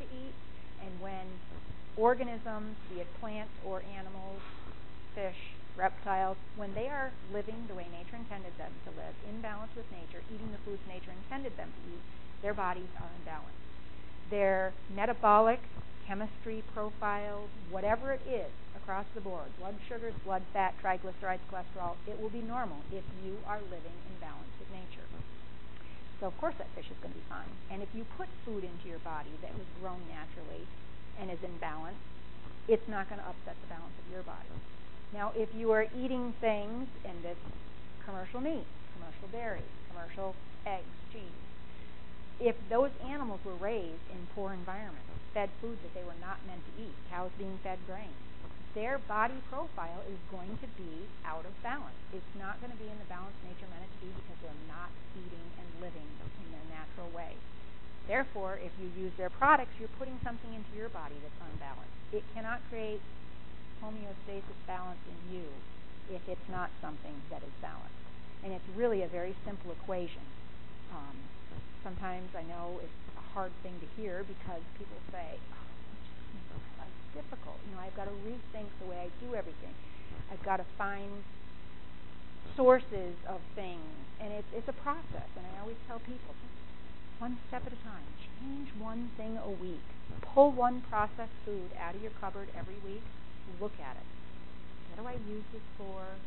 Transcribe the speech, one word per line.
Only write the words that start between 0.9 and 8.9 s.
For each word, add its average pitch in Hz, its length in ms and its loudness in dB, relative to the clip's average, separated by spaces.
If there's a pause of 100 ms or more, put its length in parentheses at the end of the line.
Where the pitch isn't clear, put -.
when 190 280 0 (680)
organisms, 220 920 4
be 175 160 -2
it 175 40 -4 (120)
plants 214 320 -2 (120)
or 190 200 0
animals, 190 560 -2 (760)
fish, 190 220 0 (400)
reptiles, 190 600 4 (200)
when 202 180 -2
they 226 140 0
are 269 240 0 (200)
living 220 360 0
the 202 60 -4
way 175 180 -4
nature 170 240 -4
intended 196 420 -2
them 160 140 -2 (120)
to 151 120 -2